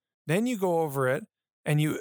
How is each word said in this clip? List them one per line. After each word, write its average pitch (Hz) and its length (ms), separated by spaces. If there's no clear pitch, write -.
Then 190 200
you 254 120
go 180 220
over 139 280
it 147 160
and 151 160
you, 151 200